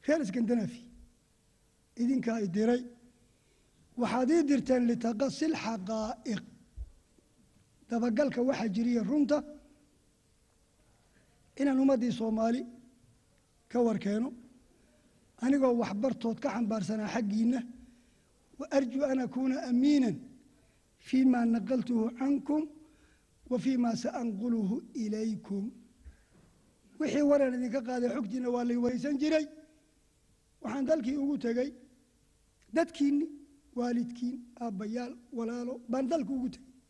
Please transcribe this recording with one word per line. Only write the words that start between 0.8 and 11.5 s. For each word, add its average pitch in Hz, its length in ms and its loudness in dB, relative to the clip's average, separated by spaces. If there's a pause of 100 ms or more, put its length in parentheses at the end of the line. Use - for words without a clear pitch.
idinka 240 380 0
ay 214 120 -2
diray. 226 340 2 (1160)
Waxaad 240 340 2
ii 330 120 6
dirteen 262 440 2
litaqasil 240 680 0
xaqaa'iq. 220 880 -6 (1500)
Dabagalka 240 540 2
waxa 254 260 0
jiriya 233 340 0
runta. 285 340 2 (2250)